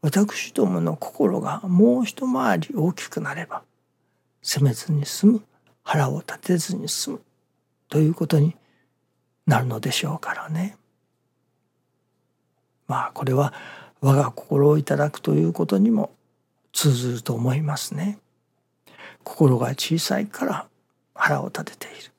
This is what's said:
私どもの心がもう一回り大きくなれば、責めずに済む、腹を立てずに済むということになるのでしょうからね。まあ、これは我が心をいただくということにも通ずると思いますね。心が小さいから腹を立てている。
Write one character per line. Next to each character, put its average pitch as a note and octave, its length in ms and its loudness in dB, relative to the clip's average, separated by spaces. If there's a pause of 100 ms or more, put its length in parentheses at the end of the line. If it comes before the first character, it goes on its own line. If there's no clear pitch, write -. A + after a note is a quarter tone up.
私 G3 520 0
ど - 120 2
も F2+ 160 0
の E2+ 140 0
心 - 460 -2
が - 200 -6
も G#3+ 400 4
う A3+ 40 0
一 B3+ 260 -6
回 B3 280 0
り D#3 160 -6
大 E3+ 180 0
き - 140 -10
く - 140 -8
な D3+ 140 -8
れ E3 100 -10
ば、 - 180 -12 (760)
責 - 220 -2
め B2+ 100 4
ず - 180 -6
に C#3+ 140 0
済 - 220 2
む、 A3 140 4 (420)
腹 D3 260 2
を C#3+ 100 -4
立 - 200 -12
て F3+ 180 0
ず - 180 -4
に - 120 -8
済 - 240 -6
む - 100 -10 (680)
と D3 100 2
い D#3 100 4
う E3+ 40 0
こ D#3+ 140 -4
と D#3 120 4
に D#3 160 4 (920)
な B2 140 4
る B2+ 60 -2
の A#2 140 -4
で C3+ 120 -4
し - 140 -4
ょ D3+ 100 -4
う - 40 -10
か - 140 -8
ら - 160 -10
ね。 F3 280 -4 (2000)
ま - 200 -4
あ、 - 60 -10
こ - 120 -8
れ C3 80 0
は C#3+ 200 0 (480)
我 C3+ 140 6
が C3+ 160 2
心 C#3+ 380 2
を D3+ 80 6
い D3 60 0
た C#3+ 140 0
だ D3 140 0
く - 100 -16
と D3+ 120 0
い D3+ 120 4
う E3 80 0
こ E3+ 120 0
と G3 120 0
に G#3+ 140 4
も - 200 0 (640)
通 - 160 2
ず B2 240 0
る A#2 80 -6
と - 120 -6
思 A#2+ 200 0
い D3 80 0
ま D3 160 -2
す - 160 -8
ね。 G3 240 -4 (1080)
心 B2+ 360 4
が B2+ 100 -2
小 E3 300 -2
さ - 200 -2
い G#3 80 -4
か - 180 -6
ら F#3 220 -6 (460)
腹 - 280 0
を - 60 -8
立 - 300 -12
て - 100 -14
て - 0 -
い - 20 -18 (140)
る。 - 160 -20